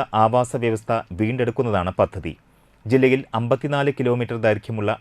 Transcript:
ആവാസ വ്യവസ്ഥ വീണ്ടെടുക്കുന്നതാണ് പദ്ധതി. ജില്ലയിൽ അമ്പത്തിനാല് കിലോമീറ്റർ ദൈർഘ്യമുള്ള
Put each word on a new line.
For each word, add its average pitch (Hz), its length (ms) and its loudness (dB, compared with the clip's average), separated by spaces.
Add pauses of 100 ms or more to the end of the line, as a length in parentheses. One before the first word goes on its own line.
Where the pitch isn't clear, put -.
(140)
ആവാസ 117 420 2
വ്യവസ്ഥ 113 440 -2 (120)
വീണ്ടെടുക്കുന്നതാണ് 110 840 -2
പദ്ധതി. 90 380 -2 (500)
ജില്ലയിൽ 131 380 4 (100)
അമ്പത്തിനാല് 139 640 -2
കിലോമീറ്റർ 123 380 -2
ദൈർഘ്യമുള്ള 107 640 -2